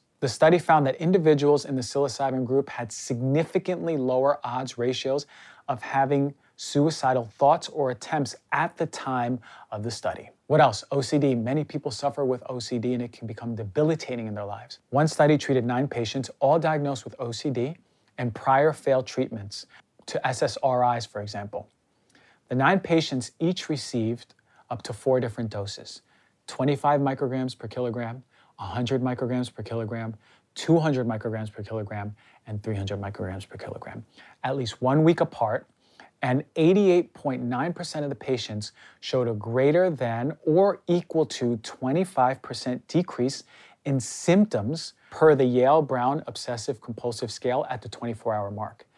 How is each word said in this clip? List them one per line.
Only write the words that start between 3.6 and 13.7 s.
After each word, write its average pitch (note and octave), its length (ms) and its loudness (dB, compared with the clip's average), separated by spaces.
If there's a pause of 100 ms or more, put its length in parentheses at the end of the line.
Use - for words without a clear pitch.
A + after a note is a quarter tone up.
lower C3 440 2
odds B2 360 -6
ratios C3 480 -2 (420)
of B2 140 -4
having C#3 500 0 (240)
suicidal C3 680 0 (100)
thoughts D3+ 320 4
or C#3 220 -2
attempts C#3 440 -4 (160)
at D3 280 -2
the E3 80 -2
time B2+ 520 -4 (320)
of G#2 120 -8
the A#2 80 -4
study. - 400 -6 (160)
What D3+ 160 6
else? A#2 280 2
O C#3 120 0
C D3 160 0
D. C#3 160 2
Many B2+ 300 -2
people D3 260 -8
suffer C#3 340 -4
with B2+ 240 -2
O B2 100 -8
C A#2+ 200 -6
D B2 160 -2
and B2 80 -2
it A#2 100 -10
can - 140 -12
become A2+ 280 -8
debilitating B2+ 720 -2